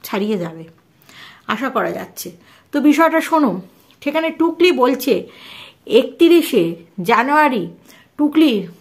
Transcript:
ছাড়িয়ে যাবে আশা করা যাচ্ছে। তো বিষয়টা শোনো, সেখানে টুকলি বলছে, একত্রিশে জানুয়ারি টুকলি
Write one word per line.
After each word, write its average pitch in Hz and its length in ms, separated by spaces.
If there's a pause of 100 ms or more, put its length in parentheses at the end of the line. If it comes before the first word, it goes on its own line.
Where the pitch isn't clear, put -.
ছাড়িয়ে 208 340
যাবে 165 260 (800)
আশা 226 220
করা 190 240
যাচ্ছে। - 380 (420)
তো 294 80
বিষয়টা 311 400
শোনো, 285 400 (440)
সেখানে 320 260
টুকলি 330 420
বলছে, 254 560 (580)
একত্রিশে 294 880 (280)
জানুয়ারি 247 680 (500)
টুকলি 294 480 (140)